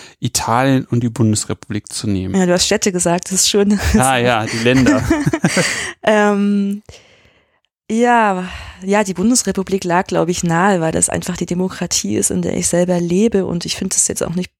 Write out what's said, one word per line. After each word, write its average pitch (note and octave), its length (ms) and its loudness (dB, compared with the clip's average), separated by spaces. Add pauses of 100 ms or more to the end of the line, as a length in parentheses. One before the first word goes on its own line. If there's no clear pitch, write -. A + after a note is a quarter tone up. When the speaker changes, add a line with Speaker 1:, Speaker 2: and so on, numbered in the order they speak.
(180)
Speaker 1:
Italien B2+ 680 0
und A#2+ 180 0
die A#2+ 40 0
Bundesrepublik G#2+ 840 -2
zu - 160 -8
nehmen? F#2 260 -2
Speaker 2:
Ja, F#3 120 2
du F3 60 4
hast F3 140 0
Städte G#3 240 0
gesagt, F3 360 -2
das F#3 160 -2
ist - 60 0
schön. G3+ 300 2 (180)
Speaker 1:
Ah C3 200 2
ja, A#2+ 280 2
die A2+ 140 -4
Länder. B3+ 500 4
Speaker 2:
<laughs> - 960 -2
Ähm, G3+ 800 2 (1080)
ja, A3 580 2 (340)
ja, G3 220 2
die G3 100 -4
Bundesrepublik F#3+ 680 0
lag, F3+ 220 0
glaub E3 220 0
ich, F3 140 -2
nahe, F3 380 2
weil D#3+ 120 0
das E3+ 180 0
einfach F3 260 -4
die F3+ 100 -4
Demokratie F#3 680 -4
ist, G3 140 0
in F#3 120 -2
der - 140 -2
ich F3 120 -2
selber F3+ 300 2
lebe. F#3+ 460 2
Und F3 220 -6
ich E3 100 -6
finde F#3+ 200 -4
es - 120 2
jetzt - 140 -6
auch E3 120 -4
nicht F3+ 260 -4